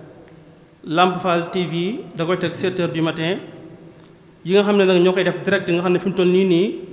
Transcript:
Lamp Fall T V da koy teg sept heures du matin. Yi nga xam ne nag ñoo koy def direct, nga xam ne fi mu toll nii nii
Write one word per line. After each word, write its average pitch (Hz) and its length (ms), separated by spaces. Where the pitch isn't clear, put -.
Lamp 180 380
Fall 170 300
T 180 140
V 180 380
da 165 100
koy 175 120
teg 175 160
sept 180 260
heures 170 140
du 160 80
matin. 165 380
Yi 170 100
nga 202 100
xam 208 140
ne 196 80
nag 185 160
ñoo 180 120
koy 185 100
def 170 200
direct, 190 260
nga 170 120
xam 180 120
ne 175 60
fi 190 100
mu 185 60
toll 180 140
nii 190 160
nii 180 200